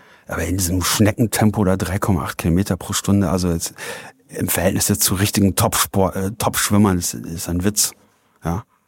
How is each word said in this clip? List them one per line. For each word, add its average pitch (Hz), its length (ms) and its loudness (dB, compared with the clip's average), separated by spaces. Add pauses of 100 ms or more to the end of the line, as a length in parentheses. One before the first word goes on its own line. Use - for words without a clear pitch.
(280)
aber 90 160 -6
in 87 120 -2
diesem 90 260 -2
Schneckentempo 107 840 2
da 92 120 2
drei 92 220 -2
Komma 82 260 0
acht - 140 -8
Kilometer 90 380 0
pro - 160 -8
Stunde, 98 380 2
also 90 200 0
jetzt 85 240 -4 (540)
im 85 200 -4
Verhältnis - 400 0
jetzt 104 140 0
zu - 120 2
richtigen 98 420 2
Topspor-, - 600 0
äh, 95 220 -2
Top-Schwimmern, 101 600 2
ist, - 160 -4
ist - 340 -8
ein 87 160 -2
Witz, - 280 0 (520)
ja. 87 200 -4 (240)